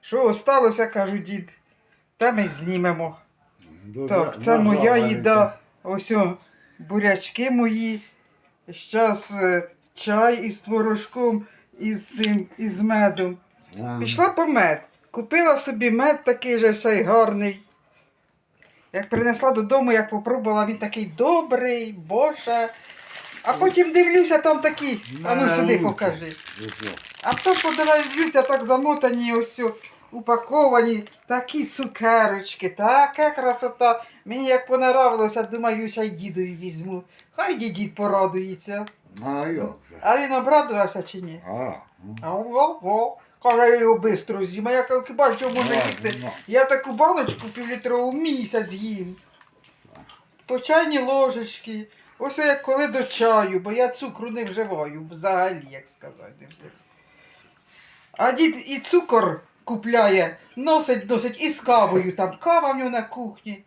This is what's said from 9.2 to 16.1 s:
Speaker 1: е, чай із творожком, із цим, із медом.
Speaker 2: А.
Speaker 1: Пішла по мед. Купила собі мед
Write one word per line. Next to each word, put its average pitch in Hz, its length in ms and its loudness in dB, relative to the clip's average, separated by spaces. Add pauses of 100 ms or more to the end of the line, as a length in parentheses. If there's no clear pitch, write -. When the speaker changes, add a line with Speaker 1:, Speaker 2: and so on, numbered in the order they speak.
Speaker 1:
е, 180 380 0 (260)
чай 226 520 2
із 208 120 -8
творожком, 220 840 -2 (340)
із 214 280 -6 (100)
цим, 208 300 0 (100)
із 202 240 -6
медом. 196 560 0 (460)
Speaker 2:
А. 120 160 -8
Speaker 1:
Пішла 349 300 0
по 339 180 0
мед. 190 340 2 (300)
Купила 294 460 2
собі 240 340 -2
мед 269 320 2